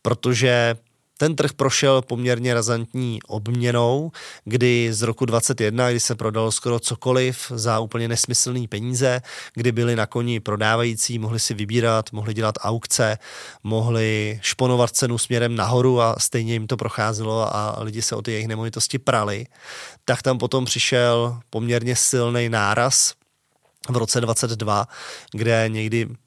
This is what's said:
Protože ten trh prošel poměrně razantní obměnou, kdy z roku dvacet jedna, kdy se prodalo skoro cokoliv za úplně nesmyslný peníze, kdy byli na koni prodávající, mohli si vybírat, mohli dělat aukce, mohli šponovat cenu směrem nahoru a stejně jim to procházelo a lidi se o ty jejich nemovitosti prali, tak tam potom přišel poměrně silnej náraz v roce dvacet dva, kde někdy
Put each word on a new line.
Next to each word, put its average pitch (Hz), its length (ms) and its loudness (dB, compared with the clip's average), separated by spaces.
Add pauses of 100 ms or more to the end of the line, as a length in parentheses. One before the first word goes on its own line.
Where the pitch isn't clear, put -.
Protože 120 720 2 (420)
ten 156 180 2
trh 143 180 0
prošel 135 480 4
poměrně 123 520 0
razantní 117 720 -2
obměnou, 120 840 0 (320)
kdy 120 500 2
z 104 80 -2
roku 117 240 0
dvacet 117 360 0
jedna, 117 280 2
kdy 120 100 0
se - 160 -2
prodalo 113 360 -2
skoro 120 280 -2
cokoliv 127 760 -2
za 110 240 0
úplně 117 280 -4
nesmyslný 123 600 -2
peníze, 123 540 0 (320)
kdy 117 180 0
byli 117 240 2
na 110 100 2
koni 120 340 -2
prodávající, 110 800 0
mohli 110 200 -4
si - 140 -2
vybírat, 110 580 0
mohli 107 220 -4
dělat 107 280 -2
aukce, 110 560 0 (460)
mohli 110 800 0
šponovat 123 480 2
cenu 120 260 0
směrem 120 380 0
nahoru 123 460 4
a 113 180 2
stejně 113 340 -2
jim 110 140 -2
to 117 100 -2
procházelo 110 760 -2
a 107 260 -2
lidi 110 200 -6
se 113 140 -2
o 107 60 -6
ty 113 100 -6
jejich 110 160 -4
nemovitosti 113 520 -4
prali, 107 460 0 (600)
tak 123 160 0
tam 131 160 2
potom 127 280 0
přišel 120 720 2 (100)
poměrně 120 460 -2
silnej 120 540 0
náraz 113 640 2 (760)
v 123 80 0
roce 117 240 0
dvacet 113 300 0
dva, 107 360 0 (440)
kde 113 360 2
někdy 110 400 -2 (180)